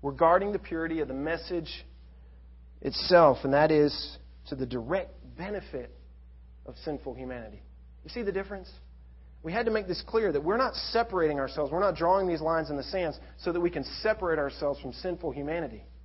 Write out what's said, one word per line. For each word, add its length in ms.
We're 100
guarding 400
the 60
purity 420
of 80
the 60
message 560
itself, 640
and 80
that 180
is 480
to 60
the 120
direct 460
benefit 580
of 80
sinful 300
humanity. 480
You 60
see 120
the 100
difference? 380
We 100
had 140
to 60
make 140
this 200
clear 260
that 100
we're 140
not 180
separating 640
ourselves. 320
We're 100
not 160
drawing 300
these 140
lines 300
in 60
the 60
sands 360
so 140
that 80
we 100
can 140
separate 360
ourselves 420
from 140
sinful 380
humanity. 520